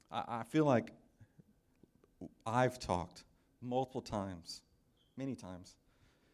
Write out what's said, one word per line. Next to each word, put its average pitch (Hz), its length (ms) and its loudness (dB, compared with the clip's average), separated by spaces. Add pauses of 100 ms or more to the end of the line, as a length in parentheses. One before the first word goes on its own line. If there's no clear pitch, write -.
(120)
I, 117 300 -4
I - 20 -6
feel 156 220 4
like 120 300 4 (1500)
I've 127 320 4
talked - 460 -2 (360)
multiple 123 440 -2
times, 95 580 -6 (560)
many 131 180 -6
times, 92 420 -14 (560)